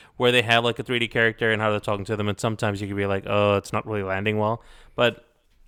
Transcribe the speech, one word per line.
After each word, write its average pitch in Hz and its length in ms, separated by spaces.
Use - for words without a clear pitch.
where 123 140
they 123 120
have, 117 200
like, 117 140
a - 60
three 123 160
D 117 80
character 113 440
and 107 80
how 107 120
they're 104 80
talking 101 260
to 113 100
them, 104 140
and 98 100
sometimes 104 420
you 104 60
can 98 80
be 101 120
like, 98 180
"Oh, 104 320
it's - 160
not 107 140
really 107 160
landing 101 340
well." 107 240
But 120 300